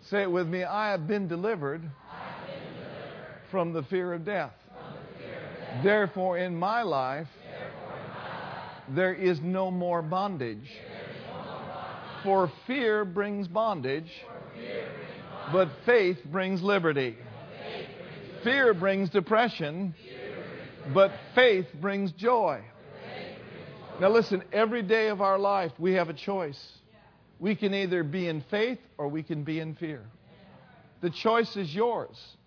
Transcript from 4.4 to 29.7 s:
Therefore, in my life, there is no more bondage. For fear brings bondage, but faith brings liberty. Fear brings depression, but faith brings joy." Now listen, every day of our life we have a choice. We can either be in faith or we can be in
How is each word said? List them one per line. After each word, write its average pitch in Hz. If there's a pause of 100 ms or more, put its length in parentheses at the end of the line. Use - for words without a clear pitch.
Therefore, 185
in 180
my 208
life, 143 (1600)
there 185
is 180
no 185
more 175
bondage. 156 (1500)
For 190 (180)
fear 226
brings 202
bondage, 165 (1400)
but 180 (160)
faith 202
brings 185
liberty. 156 (1300)
Fear 247
brings 190
depression, 190 (1000)
but 196 (240)
faith 220 (120)
brings 196
joy." 180 (1400)
Now 185
listen, 208
every 220
day 220
of 202
our 196
life 196
we 185
have 175
a 165
choice. 165 (600)
We 202
can 202
either 185
be 170
in 156
faith 220 (180)
or 147
we 151
can 151
be 156
in 160